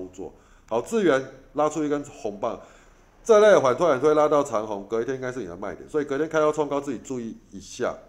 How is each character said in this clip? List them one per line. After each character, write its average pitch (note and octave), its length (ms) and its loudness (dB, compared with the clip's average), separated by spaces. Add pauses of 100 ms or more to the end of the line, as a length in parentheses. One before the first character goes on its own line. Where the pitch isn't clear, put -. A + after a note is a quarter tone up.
(140)
作。 E2 200 -14 (360)
好， A2+ 120 -2
智 A3+ 220 -2
原 C3+ 180 2 (320)
拉 D3 140 0
出 D3+ 160 -2
一 D3 60 -2
根 D3 160 -2
红 G2+ 340 -10
棒， A2 180 -6 (680)
这 G#3+ 160 6
类 G3+ 180 8
缓 C3 160 2
推 D#3+ 100 0
缓 C#3 140 2
推 D3+ 160 4
拉 D3+ 140 4
到 D3 120 4
长 A2 240 -2
红， G2+ 240 -8
隔 A2+ 120 -2
一 A#2+ 40 -4
天 C3 100 -6
应 B2+ 60 -10
该 B2+ 80 -6
是 B2+ 100 -10
你 A2 60 -8
的 F2 120 -12
卖 G2 180 -10
点， C#2 140 -18
所 D3+ 120 -2
以 C#3 40 -4
隔 C3+ 120 -4
天 D#3 120 -2
开 D#3 100 0
高 D3+ 100 4
冲 D3+ 200 -2
高 C#3+ 100 -2
自 C#3+ 140 -8
己 G#2+ 60 -8
注 B2+ 200 -8
意 A2+ 160 -10 (140)
一 G2 100 -16
下 F#2 340 -6 (160)